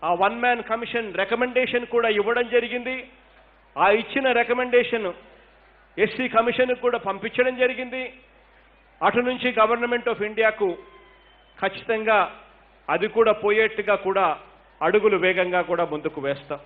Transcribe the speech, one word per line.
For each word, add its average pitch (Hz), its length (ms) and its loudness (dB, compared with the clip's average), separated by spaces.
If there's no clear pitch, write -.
ఆ 165 100 0
వన్ 190 220 0
మ్యాన్ 240 280 0
కమిషన్ 226 500 -6
రికమెండేషన్ 240 720 -2
కూడా 233 240 0
ఇవ్వడం 226 380 0
జరిగింది. 240 640 -2
ఆ 175 120 4
ఇచ్చిన 233 420 2
రికమెండేషన్ 240 840 0
ఎస్సీ 220 300 0
కమిషన్కు 240 540 0
కూడా 240 160 0
పంపించడం 226 580 -2
జరిగింది. 254 480 -2
అటు 202 160 4
నుంచి 247 320 0
Government 233 600 2
of 196 120 -4
ఇండియాకు 214 540 0
ఖచ్చితంగా 214 580 0
అది 170 180 0
కూడా 220 240 4
పోయేట్టుగా 208 640 2
కూడా 185 440 0
అడుగులు 196 360 4
వేగంగా 180 440 2
కూడా 170 240 -2
ముందుకు 151 360 -6
వేస్తాం. 139 440 -6